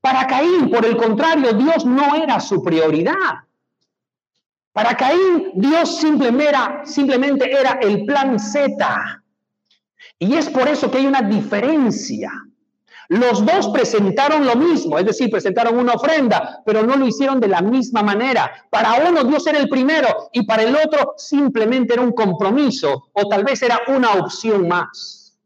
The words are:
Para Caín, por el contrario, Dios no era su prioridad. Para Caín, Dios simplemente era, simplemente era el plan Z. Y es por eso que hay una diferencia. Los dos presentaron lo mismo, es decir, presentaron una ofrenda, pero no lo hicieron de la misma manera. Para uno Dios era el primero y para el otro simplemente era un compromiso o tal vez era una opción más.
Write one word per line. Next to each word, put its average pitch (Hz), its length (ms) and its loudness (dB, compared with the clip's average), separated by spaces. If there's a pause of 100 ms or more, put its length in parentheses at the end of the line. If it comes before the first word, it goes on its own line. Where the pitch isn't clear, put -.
Para 254 260 0
Caín, 285 440 2
por 226 160 2
el 226 100 2
contrario, 254 560 0
Dios 285 320 2
no 285 300 2
era 294 260 0
su - 220 -2
prioridad. 160 840 0 (1300)
Para 226 240 -2
Caín, 339 580 2
Dios 285 440 0
simplemente 294 500 2
era, 254 380 0
simplemente 262 680 0
era 269 200 2 (100)
el 202 240 0
plan 269 320 0
Z. - 840 -4 (960)
Y 196 160 0
es 311 140 -2
por 262 180 0
eso 277 240 -2
que - 60 -4
hay 269 100 0
una 269 140 0
diferencia. 214 1120 -2 (760)
Los 226 360 2
dos 349 240 2
presentaron 269 800 0
lo 240 100 2
mismo, 254 400 0
es 180 80 0
decir, 220 240 0
presentaron 214 480 0
una 247 160 0
ofrenda, 269 720 0
pero 214 180 2
no 247 140 2
lo 269 100 2
hicieron 269 340 0
de 220 80 2
la 185 120 0
misma 233 420 0
manera. 208 480 0 (200)
Para 226 360 2
uno 330 180 2
Dios 294 220 0
era 302 120 0
el 277 100 0
primero 262 640 0
y 220 140 -2
para 220 160 2
el 233 120 2
otro 302 440 0
simplemente 247 720 0
era 240 100 2
un 247 100 0
compromiso 196 1000 -2
o 202 160 0
tal 202 160 0
vez 262 180 -2
era 233 260 0
una 254 240 2
opción 202 540 -2
más. - 800 -8